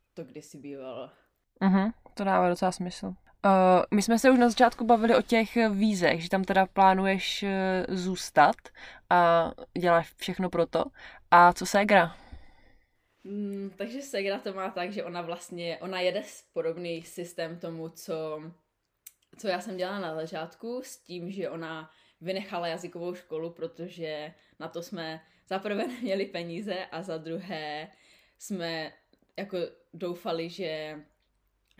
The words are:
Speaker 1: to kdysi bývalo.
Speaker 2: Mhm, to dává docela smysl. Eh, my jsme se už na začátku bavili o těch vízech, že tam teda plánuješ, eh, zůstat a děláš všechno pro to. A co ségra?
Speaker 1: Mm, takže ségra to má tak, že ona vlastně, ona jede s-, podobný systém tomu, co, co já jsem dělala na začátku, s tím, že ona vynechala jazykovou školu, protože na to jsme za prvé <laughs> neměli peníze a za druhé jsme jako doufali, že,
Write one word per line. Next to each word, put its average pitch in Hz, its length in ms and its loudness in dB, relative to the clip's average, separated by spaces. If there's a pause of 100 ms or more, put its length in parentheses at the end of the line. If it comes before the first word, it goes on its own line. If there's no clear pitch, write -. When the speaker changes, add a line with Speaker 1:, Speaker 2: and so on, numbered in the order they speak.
(140)
Speaker 1:
to 170 100 -14
kdysi 151 340 -18
bývalo. 135 520 -12 (500)
Speaker 2:
Mhm, 196 320 2 (220)
to 202 100 -8
dává 185 260 4
docela 180 220 0
smysl. 180 420 -8 (320)
Eh, 185 400 8 (100)
my 202 60 6
jsme 226 180 4
se 262 120 8
už 254 80 8
na 240 100 8
začátku 233 360 4
bavili 226 300 6
o - 60 6
těch 226 360 2 (120)
vízech, 196 540 2
že 170 60 -10
tam 190 140 0
teda 190 220 4
plánuješ, 190 800 4
eh, 190 460 0
zůstat 180 640 2 (540)
a 170 420 4 (280)
děláš 170 340 2
všechno 180 360 -6
pro 170 160 2
to. - 180 0 (480)
A 175 220 10
co 180 120 -6
ségra? 196 500 4 (1080)
Speaker 1:
Mm, 196 520 -8
takže 226 260 -10
ségra 196 380 -4
to 202 140 -8
má 190 160 -6
tak, 185 240 -8
že 202 100 -8
ona 175 180 -8
vlastně, 170 600 -8
ona 185 180 -8
jede 180 240 -2
s-, - 300 -20
podobný 165 500 -6
systém 170 560 -10
tomu, 165 300 -10
co, 160 540 -10 (920)
co 214 100 -8
já 185 140 -2
jsem 202 160 -10
dělala 185 220 -6
na 160 160 -6
začátku, 165 680 -10
s - 140 -18
tím, 175 340 -12
že 190 180 -6
ona 160 420 -12 (300)
vynechala 185 460 -6
jazykovou 175 480 -8
školu, 160 340 -8
protože 165 840 -10 (260)
na 160 80 -12
to 165 160 -10
jsme 160 380 -10 (260)
za 190 120 -6
prvé 208 280 -4
<laughs> - 0 -
neměli 226 380 -4
peníze 175 600 -8
a 165 160 -10
za 185 160 -8
druhé 160 680 -10 (500)
jsme 165 560 -8 (440)
jako 190 200 -8 (360)
doufali, 175 560 -6
že, 156 520 -10 (800)